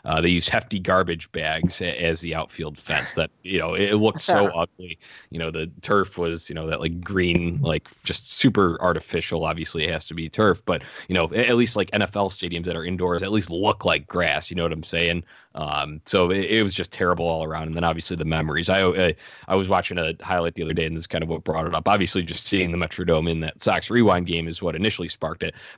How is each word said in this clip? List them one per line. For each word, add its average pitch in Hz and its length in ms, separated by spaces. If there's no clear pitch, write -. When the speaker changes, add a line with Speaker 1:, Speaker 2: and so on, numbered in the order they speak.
Speaker 1:
Uh, 80 160
they 85 80
use 87 200
hefty 113 300
garbage 90 540
bags 80 480
a-, 80 200
as 85 200
the 82 160
outfield 76 420
fence. - 360
That, 80 180
you 92 160
know, 82 160
it, 101 160
it 104 60
looked 107 240
so 123 260
Speaker 2:
<laughs> 82 80
Speaker 1:
ugly. 82 420
You 82 100
know, 80 100
the 82 180
turf 98 360
was, 82 300
you 82 60
know, 80 140
that, 80 100
like, 82 220
green, 87 640
like, 78 260
just - 260
super 98 500
artificial. 82 640
Obviously, 80 380
it 78 80
has 80 140
to 80 100
be 82 140
turf, 104 360
but, 87 180
you 92 80
know, 82 160
a-, 117 160
at 120 80
least, 120 180
like, 98 180
N 104 100
F - 120
L 98 160
stadiums 87 360
that 85 100
are 82 80
indoors 87 400
at 98 80
least 92 180
look 98 340
like 80 220
grass. 78 440
You 85 60
know 87 60
what 82 100
I'm 78 120
saying? 85 400
Um, 73 480
so 90 260
it, 95 140
it 107 180
was 95 120
just - 180
terrible 87 320
all 82 180
around. 80 260
And 80 60
then 85 80
obviously 82 320
the 80 120
memories. 80 420
I, 95 180
I, 90 280
I 95 60
was 95 160
watching 90 260
a 82 260
highlight 87 320
the 85 80
other 80 120
day, 82 100
and 80 100
this 80 100
is - 20
kind 82 180
of 80 60
what 80 140
brought 80 220
it 82 80
up. 80 140
Obviously, 98 340
just 85 240
seeing 90 260
the 85 40
Metrodome 85 540
in 80 100
that - 220
Sox 90 260
Rewind 98 380
game 85 220
is 82 140
what 82 140
initially 90 320
sparked - 340
it. 80 120